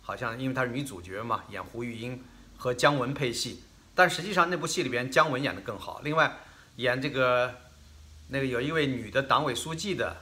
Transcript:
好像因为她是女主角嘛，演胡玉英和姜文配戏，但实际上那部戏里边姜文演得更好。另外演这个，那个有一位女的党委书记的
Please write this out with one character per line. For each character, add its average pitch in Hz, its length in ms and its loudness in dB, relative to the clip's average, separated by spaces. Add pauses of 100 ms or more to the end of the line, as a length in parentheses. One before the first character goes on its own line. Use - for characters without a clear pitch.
好 101 160 -8
像 120 240 -6
因 131 80 -2
为 131 60 -2
她 131 100 2
是 120 60 -4
女 135 140 -6
主 95 180 -10
角 95 200 -8
嘛， 113 280 -2
演 95 120 -8
胡 113 200 -10
玉 120 140 -8
英 123 280 -8 (320)
和 123 160 -2
姜 143 240 6
文 127 160 0
配 131 200 -2
戏， 113 320 -8 (300)
但 180 140 8
实 170 140 -2
际 202 100 -4
上 175 160 6
那 180 80 0
部 156 100 -4
戏 175 180 0
里 - 40 -2
边 127 220 0
姜 156 200 6
文 127 100 0
演 127 140 0
得 98 60 -10
更 107 160 -8
好。 - 280 -10
另 151 120 0
外 143 240 4 (360)
演 127 260 0
这 143 80 -2
个， 123 440 2 (720)
那 135 100 -4
个 135 80 0
有 120 140 0
一 139 100 -2
位 156 160 2
女 117 240 -4
的 131 120 2
党 135 220 4
委 139 80 0
书 156 220 -6
记 175 220 -4
的 98 260 -2